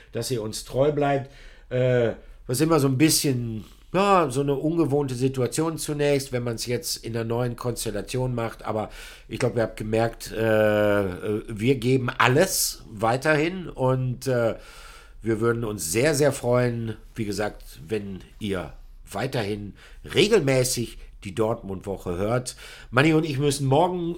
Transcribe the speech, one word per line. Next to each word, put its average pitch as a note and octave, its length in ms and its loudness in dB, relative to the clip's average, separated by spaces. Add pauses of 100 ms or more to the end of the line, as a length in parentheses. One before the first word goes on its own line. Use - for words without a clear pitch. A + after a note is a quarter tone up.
(140)
dass A#2 180 -4
ihr A#2+ 100 -2
uns G#2+ 240 -8
treu C#3 260 2
bleibt. C#3+ 400 0 (380)
Äh, B2 440 4 (340)
was B2+ 140 0
immer D#3+ 180 4
so C3+ 80 4
ein C3+ 100 2
bisschen, A#2+ 680 2 (280)
ja, F#3 360 6
so B2 100 -2
eine C#3+ 160 2
ungewohnte D3 600 2
Situation C3 640 0
zunächst, D3 540 0
wenn B2 120 -2
man's A#2 220 -4
jetzt - 380 -4
in A#2 100 -8
einer A2+ 120 -2
neuen A#2+ 320 -2
Konstellation A#2+ 760 -4
macht. A#2 300 -4
Aber G#2+ 260 -2 (380)
ich G#2+ 100 -8
glaub, A#2+ 200 -2
ihr A2+ 60 2
habt - 120 -6
gemerkt, A2 560 -2
äh, G#2+ 680 4
äh, G2+ 480 -2
wir A#2 260 2
geben B2 340 2
alles B2+ 800 2
weiterhin C#3+ 800 0
und, C3 580 -2
äh, A#2 280 2 (680)
wir G#2+ 200 0
würden A#2 240 2
uns F#2+ 260 -6
sehr, C3 240 2
sehr C#3 160 4
freuen, A#2+ 640 0 (200)
wie A2+ 100 -4
gesagt, G#2 380 -6 (220)
wenn G2+ 360 -6 (180)
ihr F2+ 320 -4 (400)
weiterhin G#2 640 -6 (400)
regelmäßig C3+ 840 2 (260)
die F#2 120 -10
Dortmund-Woche G2 800 -4
hört. A2+ 400 -2 (360)
Manni D3+ 220 4
und D#3 120 4
ich C#3 140 -4
müssen C#3+ 280 0
morgen E3+ 500 2